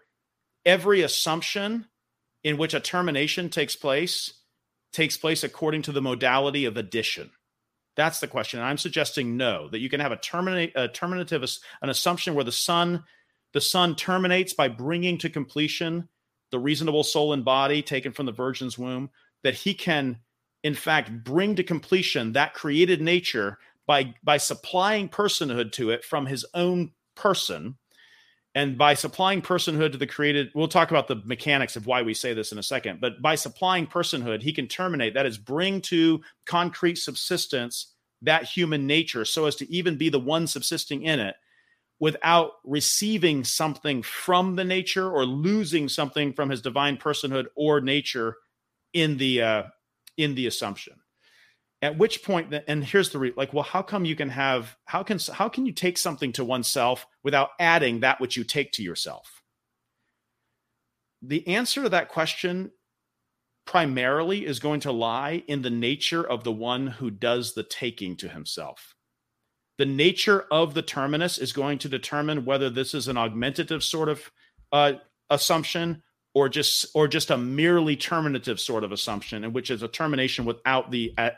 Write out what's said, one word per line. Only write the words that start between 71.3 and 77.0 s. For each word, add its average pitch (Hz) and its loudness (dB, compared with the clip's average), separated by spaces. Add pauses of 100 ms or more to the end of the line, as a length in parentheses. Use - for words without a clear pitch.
is 131 -4
going 143 -2
to 147 -8
determine 147 -2
whether 135 2
this 131 -4
is 127 -4
an 127 -2
augmentative 123 -2
sort 160 0
of, 147 -6 (400)
uh, 143 6 (380)
assumption 165 0 (300)
or 139 6
just, - 0 (100)
or 151 4